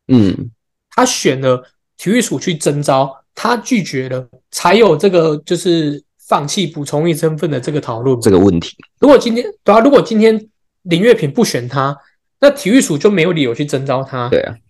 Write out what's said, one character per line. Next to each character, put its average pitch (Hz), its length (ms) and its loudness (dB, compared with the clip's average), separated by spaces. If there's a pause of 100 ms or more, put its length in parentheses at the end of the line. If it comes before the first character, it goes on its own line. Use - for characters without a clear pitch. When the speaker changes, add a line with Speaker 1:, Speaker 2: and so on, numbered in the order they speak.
Speaker 1:
嗯。 113 420 2 (460)
Speaker 2:
他 247 100 2
选 147 340 -2
了， 127 240 -2 (340)
体 - 120 -6
育 233 100 2
署 156 200 -4
去 180 160 -4
征 147 260 -2
召， 135 340 0 (180)
他 233 240 -4
拒 214 240 -2
绝 131 280 -8
了， 127 180 -8 (240)
才 180 240 0
有 202 220 4
这 202 120 2
个 160 280 2
就 160 180 -4
是 160 480 -2 (240)
放 170 180 0
弃 170 220 -4
补 147 160 -10
充 151 260 -2
役 165 40 0
身 160 240 -2
份 143 120 -4
的 139 100 -4
这 139 120 -6
个 147 80 -4
讨 117 220 -8
论。 127 180 0
Speaker 1:
这 113 100 2
个 95 80 6
问 92 220 4
题。 - 160 -10 (240)
Speaker 2:
如 254 80 4
果 285 100 8
今 226 160 0
天， 240 120 -4 (180)
对 202 100 2
啊， 220 60 6
如 240 100 4
果 277 120 6
今 220 180 -2
天 220 280 2 (360)
林 170 180 -2
岳 233 140 4
平 143 160 -4
不 226 140 2
选 123 220 -6
他， 135 300 -4 (440)
那 285 80 6
体 277 200 -2
育 254 120 4
署 - 160 -2
就 202 120 2
没 196 120 0
有 175 100 2
理 165 120 -2
由 117 120 -2
去 147 100 -4
征 135 200 -6
召 135 180 -4
他。 127 260 -8
Speaker 1:
对 82 120 0
啊。 - 140 -10 (140)